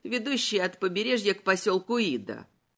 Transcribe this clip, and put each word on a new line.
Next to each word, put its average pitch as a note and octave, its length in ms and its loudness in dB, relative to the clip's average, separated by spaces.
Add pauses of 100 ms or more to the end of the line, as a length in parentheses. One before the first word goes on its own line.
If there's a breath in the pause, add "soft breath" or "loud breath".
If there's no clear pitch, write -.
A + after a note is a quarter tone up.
ведущей A#3 560 -2
от F3+ 220 -2
побережья G3+ 540 0
к - 100 -16
поселку F#3+ 540 2
Ида. A2+ 500 -2 (300)